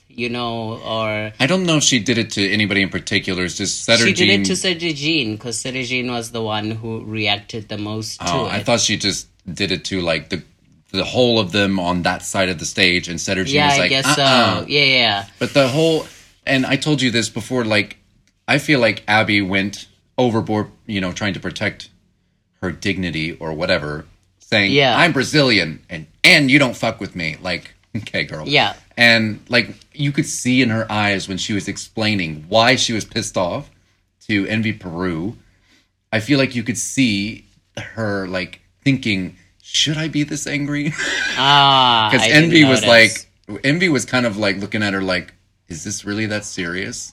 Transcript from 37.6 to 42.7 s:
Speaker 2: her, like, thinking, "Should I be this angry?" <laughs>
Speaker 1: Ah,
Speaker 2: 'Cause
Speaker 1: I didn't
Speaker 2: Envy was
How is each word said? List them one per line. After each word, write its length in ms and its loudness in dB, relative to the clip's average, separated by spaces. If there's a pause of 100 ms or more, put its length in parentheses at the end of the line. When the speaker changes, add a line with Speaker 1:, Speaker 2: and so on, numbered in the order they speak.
Speaker 2:
her, 500 -6
like, 320 -6 (240)
thinking, 520 0 (260)
"Should 340 -2
I 120 -4
be 140 -2
this 240 -6
angry?" 520 -4
<laughs> 400 -2
Speaker 1:
Ah, 760 6
Speaker 2:
'Cause 100 4
Speaker 1:
I 60 4
didn't 160 6
Speaker 2:
Envy 200 6
was 180 4